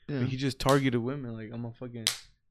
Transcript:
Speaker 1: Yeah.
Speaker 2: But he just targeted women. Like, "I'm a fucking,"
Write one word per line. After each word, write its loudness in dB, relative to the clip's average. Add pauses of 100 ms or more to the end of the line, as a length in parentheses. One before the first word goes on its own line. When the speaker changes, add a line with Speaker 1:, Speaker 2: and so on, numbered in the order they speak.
Speaker 1:
Yeah. -2
Speaker 2:
But 2
he -2
just -2
targeted 4
women. -6
Like, -10
"I'm -6
a -8
fucking," -8 (460)